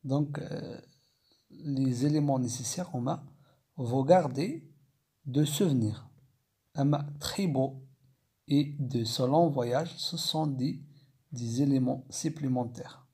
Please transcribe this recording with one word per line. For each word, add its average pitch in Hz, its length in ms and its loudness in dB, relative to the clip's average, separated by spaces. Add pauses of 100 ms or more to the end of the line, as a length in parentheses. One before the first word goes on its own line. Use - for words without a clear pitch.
Donc, 143 340 0
euh, - 420 -8 (680)
les 135 560 0
éléments 147 320 4
nécessaires, 127 560 -4
on 120 140 -2
a - 160 -4 (520)
vous 131 280 0
gardez 160 680 2 (560)
de 143 180 2
souvenirs. 135 640 0 (720)
أما 147 400 0
très - 280 -2
beau 131 360 0 (680)
et 147 300 2
de 120 260 -2
ce 110 180 -2
long 151 280 4
voyage, 135 460 0
ce - 200 -6
sont 156 300 -2
des, 135 340 -2 (520)
des 120 300 -2
éléments 135 480 2
supplémentaires. 127 1040 -4